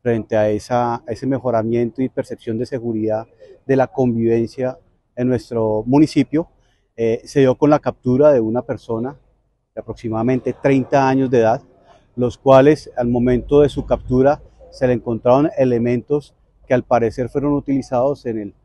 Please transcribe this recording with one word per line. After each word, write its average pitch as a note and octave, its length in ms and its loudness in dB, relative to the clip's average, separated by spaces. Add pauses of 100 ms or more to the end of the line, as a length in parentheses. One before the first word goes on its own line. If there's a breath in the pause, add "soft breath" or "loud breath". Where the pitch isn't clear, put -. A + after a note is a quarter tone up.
frente A2+ 360 -4
a G#2+ 120 2
esa, A#2+ 460 -2
a A#2+ 140 -10
ese A#2 180 -8
mejoramiento A#2+ 760 -2
y C3 60 -2
percepción A#2 480 -8
de A#2+ 100 -6
seguridad A2 600 -4 (400 loud breath)
de C3+ 80 0
la B2+ 140 2
convivencia A#2 880 -2 (400)
en B2 100 -2
nuestro A2 580 -2
municipio, C#3+ 600 0 (480)
eh, A2+ 300 -2
se - 160 -2
dio B2+ 140 4
con D3 160 2
la D3+ 80 4
captura C3+ 540 2
de B2+ 80 4
una A2 200 -2
persona B2 560 -8 (580)
de A2+ 60 -12
aproximadamente A2+ 720 -4
treinta C3+ 560 0
años C3 220 0
de B2 80 2
edad, A2+ 240 2 (540 soft breath)
los B2 200 -4
cuales C3+ 600 4
al B2 100 -2
momento B2 540 2
de C#3+ 80 4
su - 160 -8
captura C3 560 0 (280)
se - 160 -4
le B2 60 2
encontraron B2 640 2
elementos B2+ 800 -2 (340)
que C3 60 0
al B2 80 0
parecer A#2 480 -2
fueron C#3+ 240 -2
utilizados C3+ 720 -2
en A2 120 -4
el G2+ 160 -10 (100)